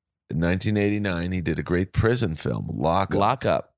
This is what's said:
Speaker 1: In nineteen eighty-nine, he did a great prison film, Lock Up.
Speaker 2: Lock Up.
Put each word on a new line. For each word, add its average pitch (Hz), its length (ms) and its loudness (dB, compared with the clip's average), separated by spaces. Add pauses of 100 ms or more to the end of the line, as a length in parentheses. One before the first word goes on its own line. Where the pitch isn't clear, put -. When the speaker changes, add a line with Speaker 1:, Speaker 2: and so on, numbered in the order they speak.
(300)
Speaker 1:
In - 80 -4
nineteen 95 380 0
eighty-nine, 101 560 0
he 92 80 -2
did 78 180 -2
a 76 60 -4
great 87 280 0
prison 113 440 2
film, 55 360 -4
Lock 82 400 0
Up. 95 60 2
Speaker 2:
Lock 117 280 2
Up. 80 320 -2